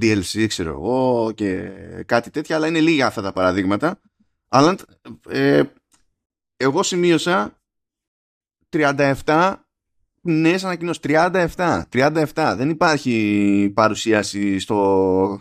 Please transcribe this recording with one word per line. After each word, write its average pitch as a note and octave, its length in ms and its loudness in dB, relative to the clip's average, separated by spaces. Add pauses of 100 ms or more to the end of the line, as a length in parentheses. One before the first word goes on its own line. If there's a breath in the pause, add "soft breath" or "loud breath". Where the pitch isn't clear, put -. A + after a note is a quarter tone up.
D - 20 2
L G#2+ 180 2
C, G#2+ 260 -2
ξέρω E2+ 220 -6
εγώ, A#2 680 -2
και F#2+ 360 -6 (340)
κάτι A#2+ 240 0
τέτοια, D#3 260 -6
αλλά D#3 120 -2
είναι E3 120 -2
λίγα D#3 280 2
αυτά G#2+ 140 -4
τα G2 120 -6
παραδείγματα. F#2+ 680 0 (480)
Αλλά, D#3 280 4 (540)
ε, C#3 340 2 (960)
εγώ C#3 260 0
σημείωσα F3 760 -2 (1080)
τριάντα C#3+ 340 0
εφτά D3+ 640 0 (540)
νέες E3 420 2
ανακοινώσεις. F3 380 -6
Τριάντα E3+ 380 0
εφτά. E3 500 -2
Τριάντα D3+ 300 0
εφτά. D3 360 -2
Δεν C3 140 -2
υπάρχει G#2+ 1040 2
παρουσίαση G2+ 840 0
στο, G2 800 2